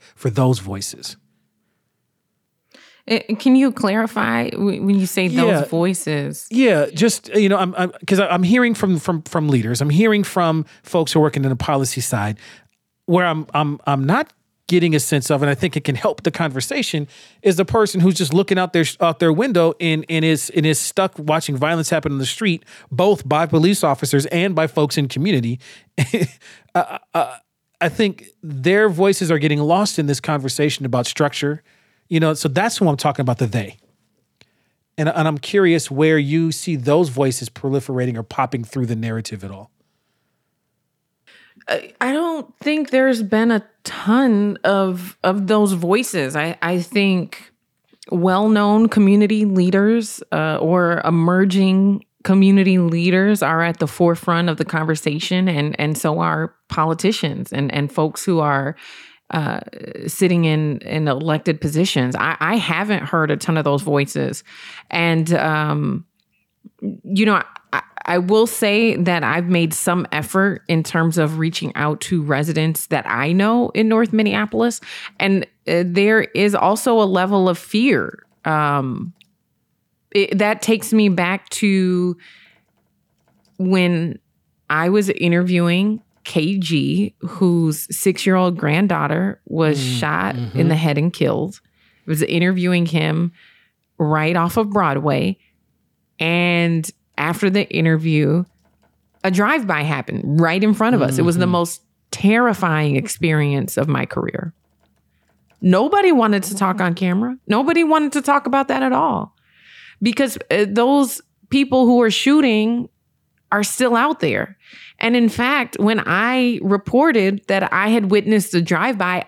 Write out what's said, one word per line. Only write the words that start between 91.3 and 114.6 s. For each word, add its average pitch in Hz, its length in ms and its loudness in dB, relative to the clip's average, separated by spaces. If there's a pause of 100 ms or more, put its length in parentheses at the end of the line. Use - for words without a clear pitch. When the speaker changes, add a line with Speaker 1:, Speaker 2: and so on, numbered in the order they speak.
Speaker 2:
I - 40 -6
was 156 120 -2
interviewing 180 640 0
him 160 460 0 (640)
right 156 380 0
off 170 220 0
of 214 120 0
Broadway. 156 680 0 (800)
And 170 680 0 (280)
after 175 320 -2
the 196 260 0
interview, 160 720 2 (800)
a 190 60 0
drive-by 202 520 0
happened 143 580 -2
right 170 220 2
in 214 120 4
front 220 200 2
of - 80 2
us. 131 160 0
It 131 40 2
was 170 160 2
the 180 80 2
Speaker 1:
Mm-hmm. 180 60 2
Speaker 2:
most 170 300 -2 (280)
terrifying 185 880 2
experience 147 800 -2
of 147 100 0
my 131 160 0
career. - 480 -6 (1120)
Nobody 311 500 4
wanted 214 320 2
to 208 100 -8
talk 190 260 0
on 175 140 0
camera. 196 420 -2 (100)
Nobody 277 360 2
wanted 302 300 2
to 285 100 -4
talk 285 240 0
about 269 220 0
that 269 140 -2
at 262 100 0
all. 254 420 -2 (680)
Because, 233 340 0 (140)
uh, 208 180 2
those 247 520 2 (280)
people 262 380 2
who 240 100 6
were 233 140 4
shooting 240 800 2 (640)
are 208 120 0
still 240 320 0
out 285 240 0
there. 135 360 -2 (440)